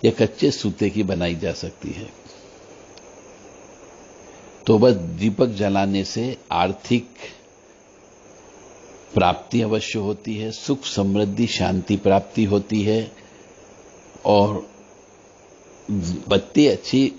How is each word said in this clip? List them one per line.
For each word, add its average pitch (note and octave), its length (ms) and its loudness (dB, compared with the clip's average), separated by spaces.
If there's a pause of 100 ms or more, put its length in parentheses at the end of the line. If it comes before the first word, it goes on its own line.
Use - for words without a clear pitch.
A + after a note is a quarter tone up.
या A2 120 6
कच्चे A#2+ 340 2
सूते G2+ 380 -2
की G#2 140 -2
बनाई F2 320 -2
जा E2 180 -6
सकती - 380 -12
है। - 160 -14 (2500)
तो A2+ 120 6
बस A#2+ 160 6 (240)
दीपक A2 360 0
जलाने G2 500 0
से - 300 -6 (180)
आर्थिक B2 520 -2 (2000)
प्राप्ति F#2 480 2
अवश्य A2 380 -2
होती G#2 360 -6
है, A2 180 -8
सुख - 320 -6
समृद्धि G2+ 640 0
शांति F#2 480 -2
प्राप्ति G2+ 480 2
होती G2+ 380 0
है A2 280 -2 (1120)
और G#2 440 2 (1200)
बत्ती F#2+ 800 2
अच्छी C3 520 2